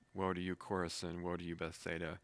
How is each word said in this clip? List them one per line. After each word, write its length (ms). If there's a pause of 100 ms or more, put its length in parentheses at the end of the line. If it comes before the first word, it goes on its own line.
(140)
"Woe 200
to 80
you, 140
Chorazin, 640
woe 160
to 60
you, 120
Bethsaida, 680